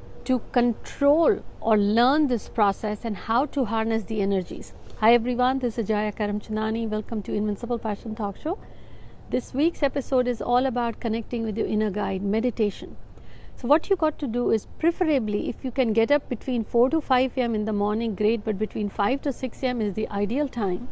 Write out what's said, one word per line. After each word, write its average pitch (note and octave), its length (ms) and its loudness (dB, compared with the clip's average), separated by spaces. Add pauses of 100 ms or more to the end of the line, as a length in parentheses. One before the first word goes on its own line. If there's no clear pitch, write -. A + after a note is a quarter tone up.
(240)
to B3+ 160 2 (140)
control C#4+ 880 4 (160)
or A3 180 2
learn A#3+ 500 4
this A#3+ 200 0
process G#3 560 0
and G#3+ 140 -4
how A#3+ 300 0
to C4+ 180 0
harness A3 380 0
the G#3+ 180 -2
energies. G3 520 -2 (280)
Hi A3+ 120 8
everyone, B3 460 2
this B3 180 -2
is G#3 120 -2
Jaya G#3 240 0
Karamchandani. G#3+ 760 -2
Welcome G#3+ 360 -2
to A#3 100 -4
Invincible G#3+ 460 -2
Passion G#3+ 360 -4
Talk G3+ 220 -4
Show. E4 200 -4 (720)
This B3 220 0
week's D4+ 300 2
episode C4 440 2
is A#3+ 140 -2
all B3 240 2
about A#3 340 -2
connecting A3+ 440 -2
with G#3+ 120 -2
your A3+ 120 0
inner G#3+ 240 2
guide, G3 320 -2
meditation. G#3+ 760 0 (600)
So A#3+ 100 -4
what D4+ 200 4
you G4 80 2
got D#4 220 0
to C#4 100 -4
do A#3+ 220 0
is, A3 160 2 (140)
preferably, C4+ 680 0
if - 140 -8
you C4 60 -4
can A#3 240 0
get A3+ 160 4
up D4 200 2
between A#3+ 340 -2
four B3 260 4
to D#4+ 100 2
five C4 380 2
A B3+ 40 2
M A#3 120 0
in G#3+ 120 0
the A3 60 -2
morning, G#3 440 0
great, A3 280 2
but G#3 140 -2
between G#3+ 320 -2
five A3+ 320 0
to C#4+ 100 0
six - 300 -6
A C4 60 0
M B3 140 -2
is G#3 120 0
the G#3+ 160 -2
ideal G#3+ 380 0
time. A3+ 440 -2